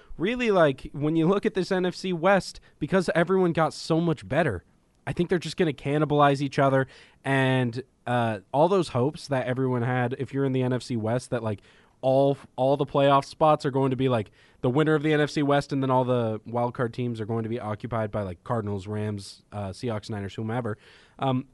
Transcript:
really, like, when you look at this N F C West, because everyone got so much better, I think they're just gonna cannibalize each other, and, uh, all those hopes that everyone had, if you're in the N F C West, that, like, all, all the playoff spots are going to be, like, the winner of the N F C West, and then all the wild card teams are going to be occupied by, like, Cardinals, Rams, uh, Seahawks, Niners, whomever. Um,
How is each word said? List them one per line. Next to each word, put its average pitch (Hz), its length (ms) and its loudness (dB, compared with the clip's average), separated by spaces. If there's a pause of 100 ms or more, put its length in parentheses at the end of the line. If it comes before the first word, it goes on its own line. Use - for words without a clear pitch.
(180)
really, 233 320 -2
like, 160 420 2
when 151 240 -2
you 160 120 2
look 202 180 2
at 214 80 0
this 185 180 -2
N 185 140 0
F 175 80 -2
C 190 200 -6
West, 180 460 0 (200)
because 180 340 0
everyone 175 400 2
got 156 220 0
so 165 260 0
much 160 260 -2
better, 123 360 0 (420)
I - 80 -4
think 175 160 0
they're 185 80 2
just 156 180 -6
gonna 165 160 2
cannibalize 143 680 2
each 139 160 -4
other, 135 300 4 (360)
and, 131 600 0 (220)
uh, 117 340 -2 (120)
all 147 160 4
those 185 220 2
hopes 127 380 -2
that 127 180 -2
everyone 127 380 -2
had, 127 340 -2
if 131 160 -8
you're 139 120 0
in 135 60 0
the 131 120 0
N 127 100 0
F 120 100 -2
C 123 140 -6
West, 113 340 -2
that, 117 120 -4
like, 110 180 -6 (400)
all, 135 360 2 (180)
all 135 220 2
the 143 80 0
playoff 139 400 4
spots 151 400 2
are 139 60 -2
going 135 200 2
to 131 60 -2
be, 131 120 2
like, 113 220 0 (300)
the 131 80 2
winner 151 260 4
of 143 80 0
the 156 100 2
N 151 80 4
F 143 80 0
C 156 140 -2
West, 139 280 2
and 135 120 -2
then 131 80 0
all 127 120 4
the 117 420 0
wild 120 280 -2
card 117 200 -4
teams 120 280 -6
are 107 40 -6
going 113 180 -2
to 110 60 -4
be 117 100 -4
occupied 110 520 -4
by, 107 120 -4
like, 90 200 -10
Cardinals, 104 440 -4
Rams, 104 640 -8
uh, 101 180 -8
Seahawks, 107 400 -6
Niners, 101 260 -8
whomever. 113 420 -4 (420)
Um, 131 340 -2